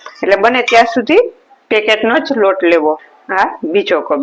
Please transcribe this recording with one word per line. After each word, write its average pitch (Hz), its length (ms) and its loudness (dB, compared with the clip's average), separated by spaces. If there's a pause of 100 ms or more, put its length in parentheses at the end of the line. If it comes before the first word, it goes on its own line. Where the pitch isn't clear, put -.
(220)
એટલે 196 220 2
બને 247 260 2
ત્યાં 233 240 4
સુધી 311 320 2 (440)
પેકેટનો 220 440 0 (120)
જ 269 180 -4
લોટ 190 180 0 (100)
લેવો. 156 220 2 (440)
આ 208 60 0 (280)
બીજો 185 260 0 (100)
કપ, 143 140 -2